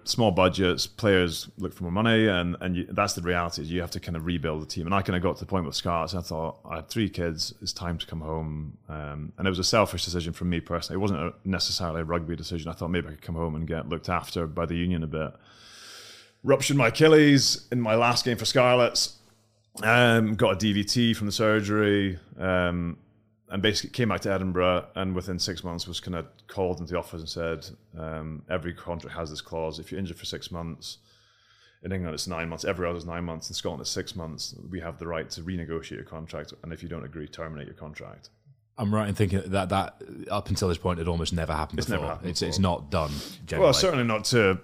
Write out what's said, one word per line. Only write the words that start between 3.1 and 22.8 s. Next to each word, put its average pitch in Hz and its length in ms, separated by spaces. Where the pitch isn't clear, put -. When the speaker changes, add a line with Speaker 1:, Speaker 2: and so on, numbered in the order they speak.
Speaker 1:
the 87 80
reality, 87 400
is 78 80
you 87 100
have 85 120
to 90 80
kind 85 160
of 80 100
rebuild 80 340
the 78 60
team. 82 180
And 92 100
I 98 60
kind 92 160
of 87 60
got 90 140
to - 80
the - 40
point 92 160
with 69 120
Scarlets, 85 360
and 90 80
I 82 60
thought, 80 320
"I 82 80
had 80 120
three 110 200
kids, 85 540
it's 95 100
time 87 260
to - 80
come 82 140
home." 78 560
Um, 76 500
and 95 80
it 95 40
was 92 100
a 92 40
selfish 95 400
decision 85 280
from 87 180
me 85 80
personally. 85 400
It 98 40
wasn't 98 180
a, 82 140
necessarily 87 560
a 82 40
rugby 82 300
decision. 82 340
I 82 60
thought 87 140
maybe 87 180
I 78 60
could - 100
come 82 140
home 80 180
and 80 100
get 80 240
looked 82 200
after 87 400
by 82 180
the 85 80
union 85 300
a - 20
bit. 78 260
Ruptured 135 360
my 117 100
Achilles 151 800
in 123 120
my 110 140
last 117 280
game 120 140
for 110 80
Scarlets, 123 680
um, 113 540
got 98 180
a - 20
D 104 160
V 101 120
T 117 280
from 104 140
the 98 60
surgery, 104 840
um, 87 580